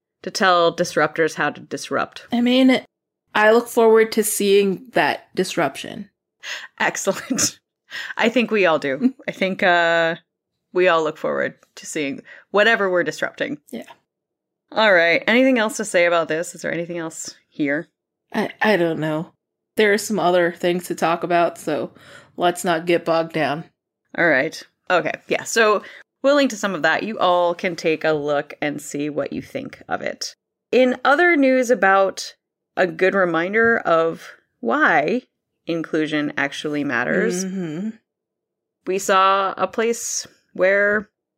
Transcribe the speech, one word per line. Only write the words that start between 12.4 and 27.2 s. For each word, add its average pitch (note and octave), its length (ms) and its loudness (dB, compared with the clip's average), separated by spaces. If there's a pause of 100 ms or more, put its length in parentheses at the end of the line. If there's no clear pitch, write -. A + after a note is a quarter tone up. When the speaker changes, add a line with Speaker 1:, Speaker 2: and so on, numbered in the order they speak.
Speaker 1:
whatever G3+ 380 2
we're F3 140 2
disrupting. - 560 -6 (120)
Speaker 2:
Yeah. A#3+ 200 -14 (800)
Speaker 1:
All G#3+ 220 2
right. E3+ 340 4
Anything B3+ 320 4
else G#3+ 180 -2
to G#3+ 80 -6
say F3 200 2
about E3+ 240 2
this? E3 260 -6
Is E3 60 -20
there D#3+ 120 -6
anything E3+ 240 -8
else D#3+ 380 -12 (140)
here? D3 380 -4 (460)
Speaker 2:
I, G#3 160 -4 (120)
I G#3 160 4
don't E3 220 0
know. D#3 340 -4 (420)
There G#3+ 180 4
are G#3+ 60 2
some G#3 200 -4
other F3 340 2
things F3+ 340 -4
to E3+ 80 -6
talk E3+ 280 -2
about, E3+ 340 0
so D3 340 -6 (460)
let's F3 280 0
not E3+ 220 -2
get E3+ 180 0
bogged E3 280 0
down. D3+ 320 -2 (520)
Speaker 1:
All E3+ 100 2
right. D3+ 340 0 (280)
Okay. E3 240 0 (140)
Yeah. - 160 -2
So G#3+ 400 2 (400)
we'll C#4 120 4
link C#4 140 4
to G#3 80 -10
some G3 180 -4
of D3 60 -8
that. D#3+ 220 0
You G#3+ 160 -8
all F3 340 2